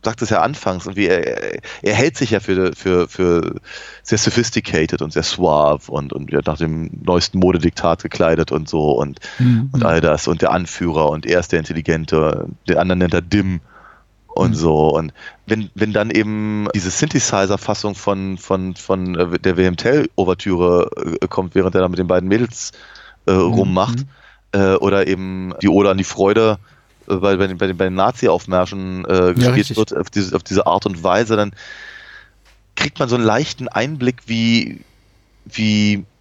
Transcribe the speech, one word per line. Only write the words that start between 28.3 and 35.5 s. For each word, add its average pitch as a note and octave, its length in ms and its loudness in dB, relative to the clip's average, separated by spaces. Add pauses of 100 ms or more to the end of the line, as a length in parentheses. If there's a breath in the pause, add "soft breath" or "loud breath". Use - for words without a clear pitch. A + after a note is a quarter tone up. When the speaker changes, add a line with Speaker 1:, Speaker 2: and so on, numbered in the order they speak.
Speaker 1:
äh, - 80 -2 (160)
Speaker 2:
Ja, F2+ 40 2
Speaker 1:
gespielt B2 240 4
Speaker 2:
richtig. C3+ 200 0
Speaker 1:
wird, G#2+ 200 -2
auf - 140 -4
diese, G2 260 -4
auf F2+ 80 -2
diese F#2+ 220 0
Art F2+ 200 2
und F2 160 -4
Weise, G#2 340 2
dann G#2 160 0 (1200 loud breath)
kriegt - 240 -4
man C3+ 80 0
so B2 80 2
einen A#2+ 80 2
leichten A#2+ 440 0
Einblick, B2+ 580 -2
wie, A2+ 540 0 (640)
wie G#2 600 0 (160)